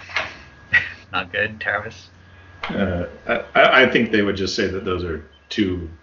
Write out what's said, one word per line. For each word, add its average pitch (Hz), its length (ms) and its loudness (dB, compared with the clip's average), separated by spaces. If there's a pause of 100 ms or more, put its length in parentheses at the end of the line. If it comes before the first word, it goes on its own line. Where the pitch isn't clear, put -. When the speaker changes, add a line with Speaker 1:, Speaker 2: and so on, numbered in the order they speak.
(520)
Speaker 1:
<laughs> - 600 -2
not 90 200 -4
good, 107 280 -2
Travis? 104 480 -6 (560)
Speaker 2:
Uh, - 420 -2 (200)
I, 113 180 -2 (100)
I, - 280 8
I - 80 6
think 117 200 2
they 104 120 4
would 98 140 0
just 92 180 -2
say 101 140 0
that 92 160 -6
those 90 200 -2
are 80 200 -6 (260)
two 90 400 0 (120)